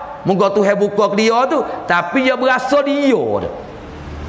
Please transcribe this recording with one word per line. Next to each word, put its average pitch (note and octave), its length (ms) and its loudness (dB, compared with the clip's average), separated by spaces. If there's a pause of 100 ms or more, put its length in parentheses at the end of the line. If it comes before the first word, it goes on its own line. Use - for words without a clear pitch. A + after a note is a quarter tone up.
(280)
Moga F#3+ 240 2
Tuhan G3+ 240 2
buka G3+ 400 0
ke - 0 -
dia A3+ 320 2
tu. C4+ 160 0 (240)
Tapi F3+ 400 0
dia B3+ 80 2
berasa B3+ 480 2
dia C#4+ 320 2
tu. G#2 320 -2 (800)